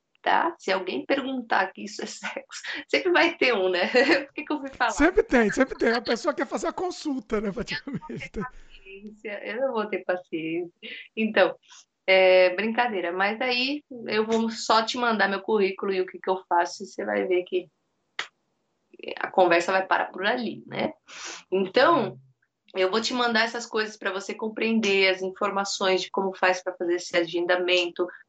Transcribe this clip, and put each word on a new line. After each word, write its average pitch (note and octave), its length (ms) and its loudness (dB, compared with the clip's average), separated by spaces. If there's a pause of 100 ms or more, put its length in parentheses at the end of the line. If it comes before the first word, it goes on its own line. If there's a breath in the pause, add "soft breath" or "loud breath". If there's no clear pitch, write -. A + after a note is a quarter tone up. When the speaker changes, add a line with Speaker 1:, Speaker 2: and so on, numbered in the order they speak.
(220)
Speaker 1:
tá? - 380 2
Se - 120 -4
alguém F#3+ 320 -2
perguntar B3+ 680 -2
que G#3 100 -14
isso - 200 -10
é - 20 -6
sexo, - 560 -12
<laughs> - 260 -10
sempre - 240 0
vai E4+ 240 4
ter B3+ 200 2
um, F#3 140 2
né? F3+ 200 0
<laughs> C#4 380 4
Por - 60 -20
que D4 120 -10
que D#4 80 -4
eu C#4+ 60 -2
fui C4+ 100 -10
falar? A#3+ 220 -2
Speaker 2:
Sempre E4+ 320 4
tem, A3+ 280 2
sempre C4+ 240 0
tem. A3+ 180 2
A A#3+ 80 0
pessoa C4+ 320 -2
quer E4 120 -2
fazer D#4 220 -6
a D#4+ 60 -4
consulta, C#4 680 -4
né, G#3 100 -4
praticamente. G3+ 540 -8
Speaker 1:
Eu - 60 -12
não D#4 80 -10
vou C4+ 100 -12
ter A3 140 -8
paciência, G#3 1040 -14
eu A3 140 -6
não C4+ 120 0
vou G#3+ 140 0
ter F#3 180 -6
paciência. E3+ 640 -4 (460 loud breath)
Então, G#3 380 2 (500 loud breath)
é F#3 500 6
brincadeira, G#3+ 560 -2
mas G3+ 300 -2
aí B3+ 420 -2 (240)
eu G#3+ 200 0
vou A3+ 240 2
só A3+ 320 2
te A3+ 140 -4
mandar A#3 300 2
meu G3 140 -2
currículo G3 500 0
e F#3 100 0
o F#3 40 0
que - 140 -14
que - 100 -4
eu F#3+ 180 -2
faço, F3 360 0
e - 20 -8
você - 180 -10
vai G#3 220 0
ver F3+ 200 2
que F3+ 220 -4 (1500)
a - 140 -6
conversa F3 400 4
vai F#3+ 140 2
parar - 260 0
por F#3 140 -6
ali, A3 420 -4
né? - 260 -4 (580 loud breath)
Então, A3+ 680 2 (560)
eu F#3+ 160 2
vou A3 100 0
te A3+ 120 -4
mandar A#3 320 2
essas A#3 200 -6
coisas G#3+ 320 -4
pra G3+ 140 -4
você G3+ 240 -8
compreender, A3 720 2
as F#3 140 0
informações F#3+ 800 -2
de - 80 -12
como F#3+ 240 -2
faz F#3 260 2
pra F#3 140 -8
fazer F3 200 0
esse F3 220 -4
agendamento, F3 880 0 (220 loud breath)